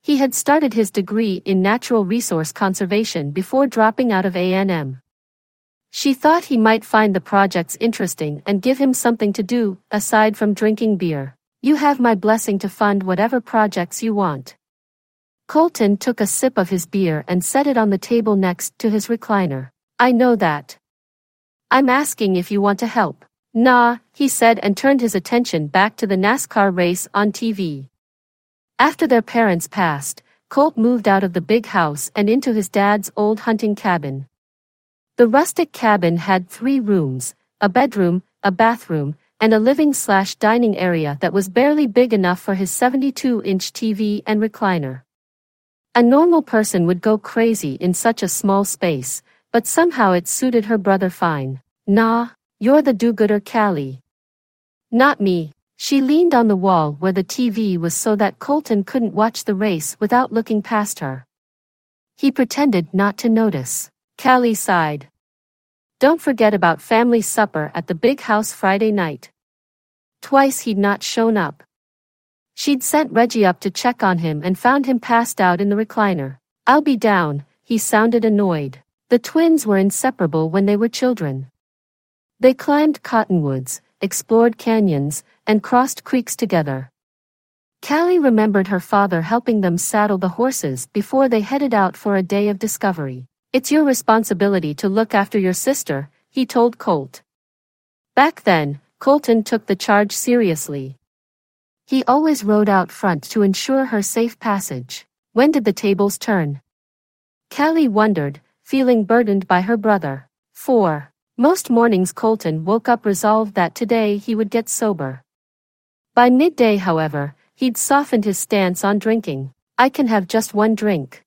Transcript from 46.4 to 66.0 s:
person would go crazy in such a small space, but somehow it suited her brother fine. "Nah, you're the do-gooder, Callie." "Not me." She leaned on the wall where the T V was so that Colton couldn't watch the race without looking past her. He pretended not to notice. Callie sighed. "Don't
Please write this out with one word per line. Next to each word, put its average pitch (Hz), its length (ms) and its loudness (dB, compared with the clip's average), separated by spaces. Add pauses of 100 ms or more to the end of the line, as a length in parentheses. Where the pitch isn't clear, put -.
person 208 440 0
would 180 140 0
go 220 180 0
crazy 220 560 -2
in 180 180 -2
such 226 300 0
a 190 180 -4
small 196 240 0
space, 147 580 -6 (300)
but - 140 0
somehow 269 460 2
it 175 160 0
suited 240 380 0
her 220 120 0
brother 190 320 0
fine. 139 500 -4 (260)
"Nah, 226 420 2 (300)
you're 269 240 4
the 254 220 0
do-gooder, 214 360 2
Callie." 160 600 -2 (880)
"Not 262 300 4
me." 175 320 -2 (240)
She - 240 0
leaned 302 340 2
on 233 120 4
the 196 200 0
wall 160 340 2
where 185 180 -2
the 185 60 -2 (100)
T 247 160 -2
V 202 260 -2
was 165 180 -4
so 214 200 -2
that 202 240 -2
Colton 277 460 -2
couldn't 208 380 -4
watch 226 200 -2
the 208 140 -4
race 190 420 -4
without 240 340 0
looking 220 300 -2
past 208 380 -4
her. 131 260 -10 (880)
He 277 160 0
pretended 247 640 -2
not 202 240 0
to 240 100 -2
notice. 214 600 -2 (260)
Callie 247 380 4
sighed. 160 540 -2 (920)
"Don't 311 220 2